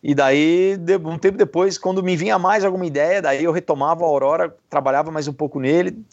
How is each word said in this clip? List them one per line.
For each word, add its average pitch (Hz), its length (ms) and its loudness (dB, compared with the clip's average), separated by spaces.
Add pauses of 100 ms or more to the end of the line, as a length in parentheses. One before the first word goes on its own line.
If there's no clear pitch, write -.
e 143 80 0
daí, 156 600 2
de, 185 220 0
um 160 200 -6
tempo 196 200 0
depois, 185 400 0
quando 185 260 -2
me 180 140 0
vinha 196 200 0
mais 190 280 2
alguma 185 200 -2
ideia, 160 360 0
daí 143 200 0
eu 165 120 0
retomava 165 500 -2
o - 20 0
Aurora, 151 480 0 (160)
trabalhava 139 400 0
mais 151 200 -6
um 143 40 -8
pouco 139 280 -6
nele, 170 360 0 (160)